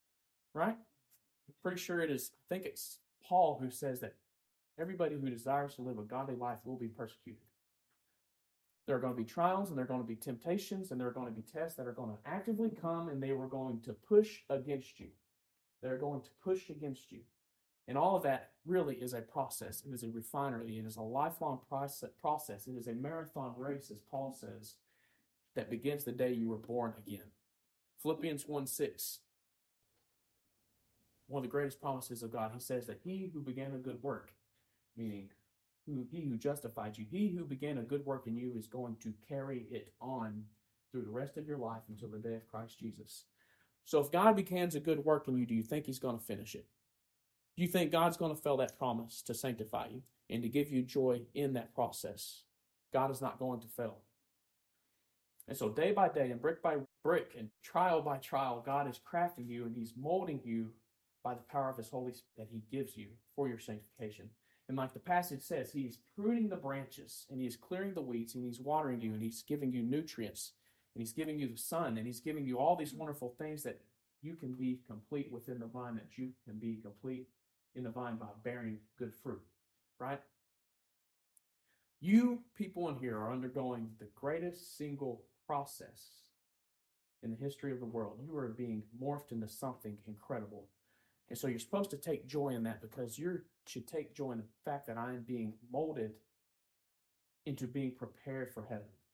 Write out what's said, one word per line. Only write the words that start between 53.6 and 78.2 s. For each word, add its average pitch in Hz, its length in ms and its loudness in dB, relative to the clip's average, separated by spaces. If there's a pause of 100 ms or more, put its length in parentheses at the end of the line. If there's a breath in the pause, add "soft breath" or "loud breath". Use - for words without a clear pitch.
fail. 113 320 -4 (1500)
And 127 100 -6
so 117 120 2
day 151 220 4
by 196 180 8
day 131 220 4
and 120 100 -2
brick 165 220 2
by 160 140 4 (260)
brick 160 340 4
and 110 120 -8 (120)
trial 170 400 6
by 139 160 0
trial, 131 480 0
God 139 240 4
is 120 100 -8
crafting 170 500 0
you 120 160 -4
and 117 100 -4
he's 113 220 -6
molding 160 460 2
you 113 280 0 (520)
by 123 120 0
the 113 60 -12
power 135 280 0
of 123 80 -4
his 113 120 -8
Holy 127 240 -2
Spirit - 240 -18
that 110 140 -10
he 110 200 -6
gives 135 260 -2
you 104 100 -12 (280)
for 139 120 2
your 117 120 -2
sanctification. 107 720 -8 (380 soft breath)
And 131 100 -2
like 131 160 -2
the 117 60 -12
passage 175 420 2
says, 143 300 -2
he 139 100 -2
is 117 180 -4 (160)
pruning 220 340 4
the 185 60 -2
branches 139 760 -6
and 135 100 -4
he 127 60 0
is 113 120 -2
clearing 190 360 -2
the 170 80 -2
weeds 117 340 -2
and 123 100 -2
he's 120 160 -4
watering 139 400 2
you 110 120 0
and 107 80 -2
he's 113 220 -4
giving 143 300 2
you 120 100 2
nutrients 131 680 -2 (420 soft breath)
and 120 60 -4
he's 113 120 -4
giving 156 240 0
you 139 120 0
the 113 80 -8
sun 151 400 0
and 110 100 -2
he's 120 120 -6
giving 151 260 -2
you 123 120 0
all 156 180 8
these 147 180 -2
wonderful 147 440 -4
things 151 260 -4
that - 180 -4 (400)
you 160 140 -6
can 131 180 -6
be 127 340 0
complete 120 440 -4
within 120 280 -6
the 117 60 -6
vine, 120 300 -6
that - 220 -8
you 127 140 -4 (140)
can 110 120 -8
be 113 240 -2
complete 127 460 -6 (480)
in 127 80 -4
the 120 60 -2
vine 120 260 -4
by 107 120 -8 (160)